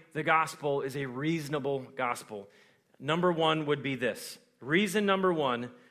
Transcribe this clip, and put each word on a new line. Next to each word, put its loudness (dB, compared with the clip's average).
the -4
gospel 2
is -4
a -4
reasonable -2
gospel. -4
Number 2
one 2
would 0
be -2
this. -4
Reason 0
number 2
one, 0